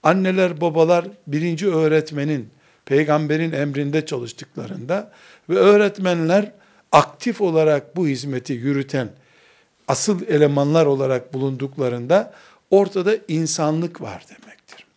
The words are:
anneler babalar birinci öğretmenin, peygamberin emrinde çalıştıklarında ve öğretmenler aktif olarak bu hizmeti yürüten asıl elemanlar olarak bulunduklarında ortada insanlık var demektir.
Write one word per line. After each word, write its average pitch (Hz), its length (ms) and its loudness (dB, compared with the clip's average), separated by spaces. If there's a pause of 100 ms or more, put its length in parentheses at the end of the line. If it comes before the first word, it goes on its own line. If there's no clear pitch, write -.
anneler 185 580 2
babalar 170 460 2 (200)
birinci 160 400 -2
öğretmenin, 151 800 0 (360)
peygamberin 151 640 0
emrinde 143 540 -2
çalıştıklarında 123 1040 -8 (380)
ve 175 60 0
öğretmenler 196 960 2 (400)
aktif 202 500 2
olarak 160 540 2
bu 175 120 0
hizmeti 131 460 -4
yürüten 135 560 -4 (760)
asıl 180 400 -2
elemanlar 147 580 4
olarak 131 480 -2
bulunduklarında 135 1000 -2 (380)
ortada 196 460 2 (100)
insanlık 160 760 -2
var 101 280 -14
demektir. - 560 -20 (120)